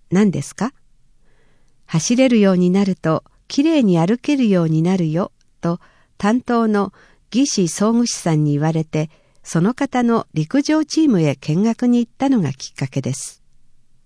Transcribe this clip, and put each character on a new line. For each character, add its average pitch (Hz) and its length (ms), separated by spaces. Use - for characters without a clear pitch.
何 190 220
で 143 100
す - 140
か？ 240 180
走 165 300
れ 262 140
る 240 100
よ 196 140
う 180 40
に 180 140
な 196 120
る 190 120
と、 - 280
き - 140
れ 320 180
い 262 40
に 180 160
歩 180 180
け 294 180
る 254 140
よ 185 140
う 160 40
に 160 140
な 185 160
る 165 140
よ、 165 200
と、 170 180
担 226 240
当 233 260
の 202 240
義 254 140
肢 196 220
装 208 260
具 233 140
士 - 100
さ 165 160
ん 151 100
に 147 100
言 143 80
わ 160 100
れ 160 120
て、 156 280
そ - 180
の 208 140
方 262 260
の 233 320
陸 160 300
上 311 220
チ 311 180
ー 302 60
ム 196 120
へ 147 140
見 156 260
学 226 240
に 240 140
行 240 100
っ - 20
た 269 180
の 254 120
が 135 120
き - 180
っ - 40
か 135 120
け - 140
で 127 120
す。 - 300